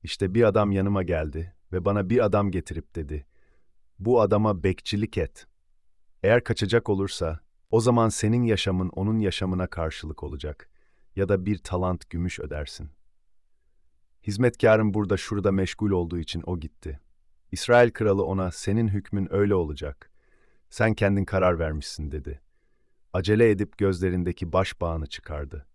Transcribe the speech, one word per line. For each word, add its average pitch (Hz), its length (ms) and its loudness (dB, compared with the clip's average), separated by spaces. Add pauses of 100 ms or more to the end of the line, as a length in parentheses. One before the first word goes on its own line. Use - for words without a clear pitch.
İşte 95 320 -4
bir 117 80 6
adam 104 300 4
yanıma 98 300 2
geldi 82 520 -4 (180)
ve 90 120 -4
bana, 101 260 0
'Bir 117 140 4
adam 101 260 2
getirip,' 85 440 -8
dedi, 73 320 -8 (720)
'Bu 117 220 2
adama 104 420 2
bekçilik 101 560 -2
et. - 280 -6 (760)
Eğer 113 220 4
kaçacak 107 440 0
olursa, 95 520 -2 (300)
o 113 100 4
zaman 117 280 4
senin 113 340 0
yaşamın 95 460 0
onun 107 300 -2
yaşamına 92 480 -2
karşılık 80 560 -8
olacak 76 480 -12 (460)
ya 98 120 -2
da 95 180 0
bir 104 120 0
talant 90 520 -4
gümüş 87 300 -4
ödersin.'" 73 500 -10 (1400)
Hizmetkarım 110 680 4
burada 101 220 0
şurada 98 360 0
meşgul 98 380 -2
olduğu 87 280 0
için 82 280 -8
o 87 140 -4
gitti. 76 400 -12 (520)
İsrail 120 380 6
kralı 101 340 0
ona, 92 260 -2
"Senin 110 380 -2
hükmün 98 460 -4
öyle 101 200 2
olacak. 76 560 -6 (600)
Sen 110 240 0
kendin 98 300 0
karar 90 340 2
vermişsin." 78 520 -6
dedi. 71 300 -10 (720)
Acele 107 380 4
edip 101 280 -2
gözlerindeki 90 720 0
başbağını 85 540 -2
çıkardı. 71 680 -12